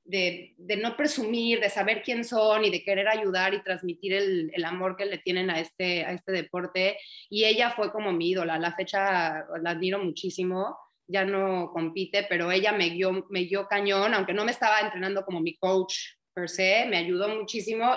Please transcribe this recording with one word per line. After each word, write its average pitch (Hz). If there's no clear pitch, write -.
de, 180
de 180
no 233
presumir, 233
de 202
saber 214
quién 233
son 220
y 196
de 175
querer 196
ayudar 190
y 196
transmitir 185
el, 190
el 170
amor 185
que 196
le 196
tienen 185
a 165
este, 175
a 156
este 180
deporte. 180
Y 214
ella 226
fue 214
como 208
mi 170
ídola, 170
a 160
la 170
fecha 185
la 170
admiro 185
muchísimo, 185
ya 190
no 190
compite, 180
pero 175
ella 196
me 180
guió, 185
me 185
guió 196
cañón, 202
aunque 190
no 208
me 233
estaba 214
entrenando 190
como 180
mi 160
coach 185
per 175
se, 196
me 185
ayudó 180
muchísimo 220